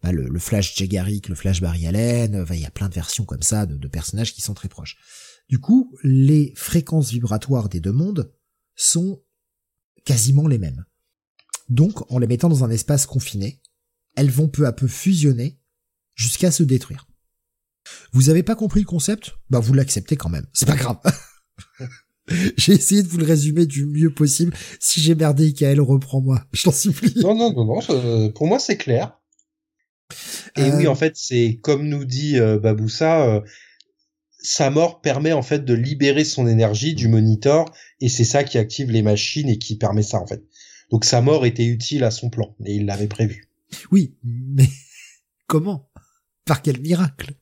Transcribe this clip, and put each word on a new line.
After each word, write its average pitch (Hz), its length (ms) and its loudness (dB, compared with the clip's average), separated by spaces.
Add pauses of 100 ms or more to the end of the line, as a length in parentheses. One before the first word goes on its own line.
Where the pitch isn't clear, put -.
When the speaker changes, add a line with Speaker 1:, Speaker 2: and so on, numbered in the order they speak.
Speaker 1:
bah, 87 80 -4
le, 73 180 -2
le 76 120 -6
Flash 101 360 -4
Jay 95 120 -4
Garrick, 98 400 -4
le 92 60 -8
Flash 95 260 -2
Barry 85 260 -4
Allen, 113 480 0
euh, 95 100 -4
bah, 85 120 -6
il 80 60 -6
y 76 40 -8
a - 40 -12
plein 101 180 -6
de 85 60 -10
versions 87 300 -6
comme - 180 -10
ça 107 240 0
de, 76 100 -8
de 69 120 -10
personnages 101 460 -6
qui - 60 -18
sont 104 140 -8
très 92 140 -12
proches. - 280 -16 (520)
Du 131 120 0
coup, 254 420 2
les 139 540 4
fréquences 156 540 -2
vibratoires 117 580 -2
des 92 100 -6
deux 92 140 -2
mondes 165 400 -2 (420)
sont - 480 -2 (800)
quasiment 135 440 2
les 127 100 0
mêmes. 78 260 -8 (840)
Donc, 151 420 0
en 127 80 -2
les 120 80 2
mettant 120 220 0
dans 135 160 2
un 113 60 -2
espace 139 360 -2
confiné, 113 540 -6 (560)
elles 139 140 2
vont 147 180 0
peu 143 180 0
à 117 60 0
peu 131 160 -4
fusionner 147 720 0 (540)
jusqu'à 117 360 0
se 170 120 0
détruire. 131 440 -2 (1080)
Vous 131 180 4
avez 170 120 4
pas 220 120 -2
compris 214 260 0
le 202 60 -2
concept ? 190 460 -4 (180)
Bah, 127 100 2
vous 117 140 2
l'acceptez 135 420 0
quand 82 120 -6
même. 82 240 -6
C'est - 140 0
pas 151 100 4
grave. 127 240 -4 (800)
<laughs> - 760 -6
J'ai - 160 4
essayé 202 300 4
de 180 60 -2
vous 170 100 -4
le 160 80 0
résumer 156 400 2
du 143 180 -4
mieux 147 300 0
possible. 156 400 0 (240)
Si - 220 -2
j'ai 160 140 4
merdé, 156 340 2
Ikaël, 143 320 2
reprends-moi. 135 720 2
Je - 100 -4
t'en - 100 4
supplie. - 440 0
Speaker 2:
Non, 214 180 2
non, 226 180 2
non, 123 120 0
non, 120 160 0
ça, - 120 -4 (420)
pour 151 120 -2
moi, 233 140 2
c'est - 160 -2
clair. 139 420 -2 (1400)
Et 143 60 2
Speaker 1:
Euh. 139 140 4
Speaker 2:
oui, 165 100 4
en 139 80 2
fait, 156 220 0
c'est 117 460 0
comme 147 260 0
nous 143 160 -4
dit, 131 340 -2
euh, 110 200 4
Baboussa, 110 680 2
euh, 107 140 2 (1000)
sa - 320 -2
mort 160 300 0
permet, 151 320 0
en 143 100 0
fait, 143 220 -2
de 127 100 2
libérer 139 500 2
son 135 220 -2
énergie 113 480 2
du 127 140 0
monitor, 113 640 4 (280)
et 127 80 0
c'est 117 160 2
ça 143 200 2
qui 139 120 -4
active 117 340 -2
les 113 120 2
machines 107 460 0
et 107 100 0
qui 107 180 -8
permet 107 260 0
ça, 104 180 -2
en 87 60 -10
fait. - 180 -12 (460)
Donc 110 140 2
sa 120 180 2
mort 143 240 4
était 117 200 0
utile 120 380 -2
à 110 60 2
son 117 180 -6
plan, 104 260 -6 (100)
et 101 120 -4
il 104 100 -2
l'avait 101 220 -4
prévu. - 400 -4 (420)
Speaker 1:
Oui, 190 320 2
mais 131 460 0 (380)
<laughs> - 400 -20
comment ? 160 440 -4 (540)
Par 160 180 0
quel 127 180 -2
miracle ? 165 600 -2